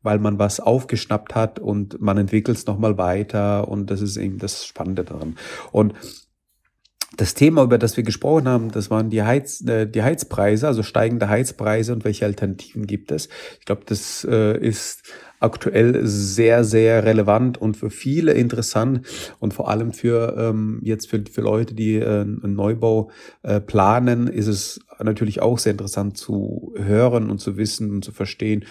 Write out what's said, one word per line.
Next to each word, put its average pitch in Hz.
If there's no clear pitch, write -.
weil 104
man 104
was 104
aufgeschnappt -
hat 113
und 101
man 101
entwickelt's 107
nochmal 104
weiter 101
und 101
das 98
ist 101
eben 98
das -
Spannende 90
daran. 78
Und 107
das -
Thema, 151
über 120
das 110
wir 123
gesprochen 135
haben, 117
das 104
waren 110
die 110
Heiz-, 131
äh, 110
die 110
Heizpreise, 110
also 117
steigende 113
Heizpreise 110
und 113
welche 107
Alternativen 101
gibt 101
es. 151
Ich -
glaub, -
das, -
äh, 110
ist -
aktuell 113
sehr, 110
sehr 113
relevant 110
und 107
für -
viele 156
interessant 120
und 107
vor -
allem 113
für, 117
ähm, 110
jetzt 110
für, 107
für -
Leute, 110
die, 110
äh, 107
einen 101
Neubau, 110
äh, 104
planen, 120
ist 110
es 101
natürlich 107
auch 120
sehr 110
interessant 101
zu -
hören 110
und 101
zu 98
wissen 107
und 101
zu 104
verstehen, 107